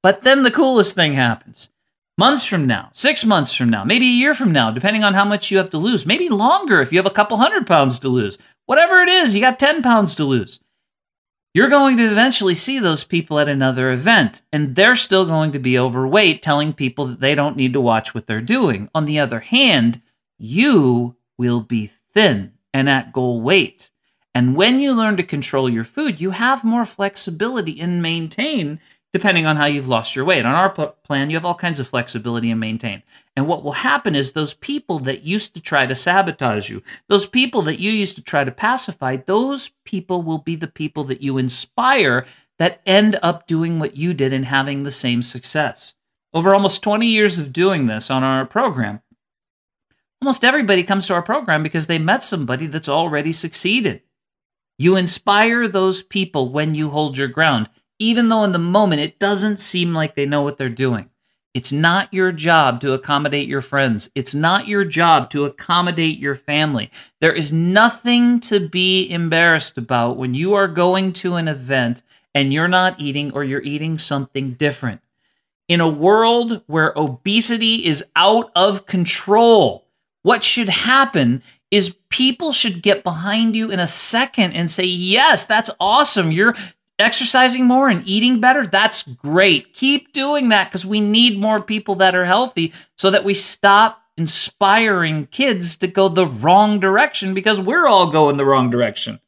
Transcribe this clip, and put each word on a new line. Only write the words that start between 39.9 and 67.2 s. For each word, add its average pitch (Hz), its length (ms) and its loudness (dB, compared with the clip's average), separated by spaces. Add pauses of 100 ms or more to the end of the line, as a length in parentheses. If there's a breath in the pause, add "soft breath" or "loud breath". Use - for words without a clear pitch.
will 160 160 -6
be 160 160 -8
the 160 140 -10
people 151 360 -8
that 135 180 -8
you 135 160 -4
inspire 135 880 -2 (320 soft breath)
that 170 280 -2
end 202 360 4
up 170 240 -2
doing 165 340 -2
what 151 160 -6
you 170 160 -2
did 135 200 -2
and 131 120 -4
having 139 380 -4
the 143 100 -8
same 120 300 -2
success. - 720 -6 (380)
Over 175 220 4
almost 196 280 0
twenty 214 240 0
years 214 320 2
of 139 140 -8
doing 165 340 0
this 107 240 -4
on 131 120 0
our 131 220 0
program, 127 560 -4 (1200)
almost 262 240 -2
everybody 214 400 2
comes 196 220 -2
to 185 80 -2
our 175 80 -2
program 190 400 -2
because 156 240 -4
they 165 120 -2
met 160 240 0
somebody 139 440 -6
that's 160 220 -8
already 151 440 -2
succeeded. 185 680 -4 (800)
You 175 140 4
inspire 214 720 0
those 185 360 0
people 156 480 -4
when 151 260 -2
you 151 140 -4
hold 147 280 -4
your 139 80 -2
ground, 127 420 0 (300)
even 226 300 2
though 220 160 2
in 196 80 0
the 175 80 0
moment 175 420 2
it 156 160 -8
doesn't 202 400 -2
seem 175 340 -4
like 156 220 -4
they 147 100 -4
know 147 180 -2
what 143 140 -6
they're 131 120 -6
doing. 120 420 -4 (420)
It's 127 200 -6
not 170 420 0
your 185 160 0
job 151 520 0
to 139 100 -2
accommodate 143 560 -4
your 135 120 -4
friends. 127 540 -2
It's 135 220 -4
not 185 320 0
your 202 160 0
job 156 460 2
to 143 160 -2
accommodate 170 720 -2
your 139 160 -4
family. 147 560 -4 (280 loud breath)